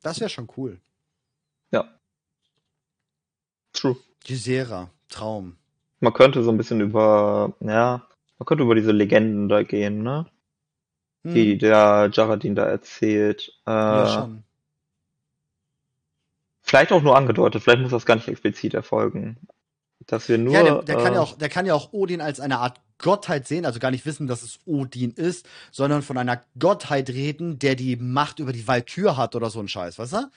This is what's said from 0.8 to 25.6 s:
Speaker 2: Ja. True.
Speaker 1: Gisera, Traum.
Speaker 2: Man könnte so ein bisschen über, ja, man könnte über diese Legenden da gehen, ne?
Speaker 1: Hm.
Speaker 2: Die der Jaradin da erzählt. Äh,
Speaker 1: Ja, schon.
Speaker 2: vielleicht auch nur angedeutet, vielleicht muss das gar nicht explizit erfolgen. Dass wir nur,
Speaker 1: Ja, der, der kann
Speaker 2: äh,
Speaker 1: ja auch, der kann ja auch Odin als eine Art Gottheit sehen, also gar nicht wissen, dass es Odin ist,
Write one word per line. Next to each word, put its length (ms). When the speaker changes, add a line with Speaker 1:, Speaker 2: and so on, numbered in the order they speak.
Speaker 2:
Ja. 160
True. 220
Speaker 1:
Gisera, 640
Traum. 480
Speaker 2:
Man 120
könnte 300
so 80
ein 60
bisschen 240
über, 800
ja, 460
man 80
könnte 180
über 100
diese 180
Legenden 560
da 140
gehen, 400
ne? 240
Speaker 1:
Hm. 100
Speaker 2:
Die 240
der 540
Jaradin 420
da 120
erzählt. 840
Äh, 40
Speaker 1:
Ja, 380
schon. 340
Speaker 2:
vielleicht 300
auch 100
nur 140
angedeutet, 460
vielleicht 200
muss 80
das 160
gar 100
nicht 120
explizit 460
erfolgen. 640
Dass 220
wir 100
nur, 160
Speaker 1:
Ja, 100
der, 180
der 140
kann 160
Speaker 2:
äh, 40
Speaker 1:
ja 40
auch, 180
der 100
kann 180
ja 80
auch 180
Odin 280
als 200
eine 180
Art 220
Gottheit 500
sehen, 180
also 140
gar 100
nicht 160
wissen, 220
dass 140
es 220
Odin 480
ist, 360